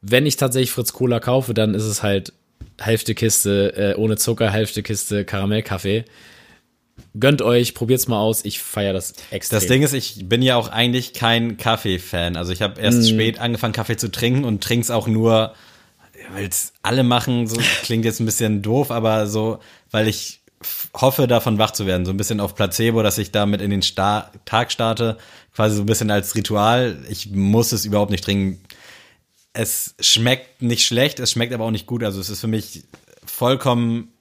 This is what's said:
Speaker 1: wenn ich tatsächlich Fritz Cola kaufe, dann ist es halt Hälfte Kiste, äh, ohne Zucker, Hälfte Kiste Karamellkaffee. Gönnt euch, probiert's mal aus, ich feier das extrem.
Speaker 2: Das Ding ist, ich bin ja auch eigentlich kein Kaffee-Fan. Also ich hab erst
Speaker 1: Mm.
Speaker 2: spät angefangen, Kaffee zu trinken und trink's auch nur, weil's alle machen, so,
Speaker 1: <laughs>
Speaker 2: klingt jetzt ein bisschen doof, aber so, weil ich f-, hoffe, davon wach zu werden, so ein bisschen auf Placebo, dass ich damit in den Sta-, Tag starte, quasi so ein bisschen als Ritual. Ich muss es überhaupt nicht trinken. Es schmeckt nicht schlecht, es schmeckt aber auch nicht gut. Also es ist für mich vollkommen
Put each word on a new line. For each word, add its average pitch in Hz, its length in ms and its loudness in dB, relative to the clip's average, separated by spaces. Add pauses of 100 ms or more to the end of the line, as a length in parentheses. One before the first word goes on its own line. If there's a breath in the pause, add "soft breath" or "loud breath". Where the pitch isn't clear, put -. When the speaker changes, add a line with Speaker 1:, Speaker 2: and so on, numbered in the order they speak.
Speaker 1:
wenn 123 240 2
ich 143 100 0
tatsächlich 127 360 0
Fritz - 200 -4
Cola 120 280 0
kaufe, 123 340 0
dann 107 200 2
ist 107 100 -2
es 107 180 -2
halt 98 300 0 (480)
Hälfte 113 340 0
Kiste, 101 600 2
äh, 98 220 0
ohne 107 180 2
Zucker, 113 340 0
Hälfte 107 320 -2
Kiste 101 420 -4
Karamellkaffee. 101 800 -2 (1120 loud breath)
Gönnt 135 240 4
euch, 120 320 4
probiert's 123 340 0
mal 117 120 0
aus, 110 240 0
ich - 160 -6
feier 101 320 -2
das 95 220 -6 (160)
extrem. 107 260 -4
Speaker 2:
Das 95 120 2
Ding 131 140 6
ist, 147 100 2
ich 107 360 -6
bin 117 140 2
ja 127 140 4
auch 110 120 0
eigentlich 120 460 0
kein 117 420 0
Kaffee-Fan. 90 800 -2
Also 87 160 -4
ich 92 80 -6
hab 101 180 -4
erst 113 220 2
Speaker 1:
Mm. 117 40 6 (100)
Speaker 2:
spät 110 260 0
angefangen, 117 320 -2
Kaffee 113 240 -4
zu 110 140 -6
trinken 127 340 0
und 107 180 -2
trink's 117 280 0
auch 110 160 0
nur, 110 480 4 (800 loud breath)
weil's 101 380 -6 (100)
alle 127 220 2
machen, 120 420 0
so, 110 100 -4 (140)
Speaker 1:
<laughs> - 120 -4
Speaker 2:
klingt 113 220 -2
jetzt 113 160 -2
ein 113 60 0
bisschen 107 360 0
doof, 127 280 0
aber 110 380 0
so, 110 300 -2 (340 loud breath)
weil 110 160 2
ich - 320 -6 (200)
f-, - 340 -10
hoffe, 131 340 2
davon 113 300 2
wach 107 120 2
zu 101 160 -4
werden, 90 180 0
so 92 80 -2
ein 98 40 -2
bisschen 104 240 -2
auf 101 160 -4
Placebo, 113 460 2
dass 104 160 2
ich 101 120 -4
damit 104 320 0
in 101 80 -2
den 101 120 0
Sta-, 104 480 0 (140)
Tag 113 280 -2
starte, 113 460 -2 (360 loud breath)
quasi 107 220 2
so 104 60 0
ein 101 40 0
bisschen 107 240 2
als 101 240 0
Ritual. 107 640 0 (100)
Ich 104 220 -10
muss 101 420 4
es 110 120 -2
überhaupt 104 260 0
nicht 98 140 -2
trinken. 98 360 0 (920 loud breath)
Es - 480 -6
schmeckt - 640 0
nicht 117 220 2
schlecht, 135 360 2
es 123 120 -2
schmeckt 120 220 -2
aber 113 100 -4
auch 113 60 -2
nicht 107 160 -4
gut. 120 180 -4
Also 98 160 -4
es 92 80 -8
ist 107 120 -8
für 117 80 -6
mich 107 360 -4 (400)
vollkommen 120 840 0 (120)